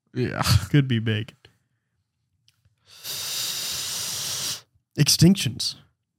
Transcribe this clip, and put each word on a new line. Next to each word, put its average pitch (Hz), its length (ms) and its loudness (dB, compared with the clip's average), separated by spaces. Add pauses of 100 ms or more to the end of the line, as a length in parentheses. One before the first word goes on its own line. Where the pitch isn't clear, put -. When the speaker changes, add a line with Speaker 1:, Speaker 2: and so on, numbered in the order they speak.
(160)
Speaker 1:
Yeah. 117 260 -2 (300)
Speaker 2:
Could 143 160 6
be 120 100 0
big. 110 380 -2 (3500)
Extinctions. - 800 4 (440)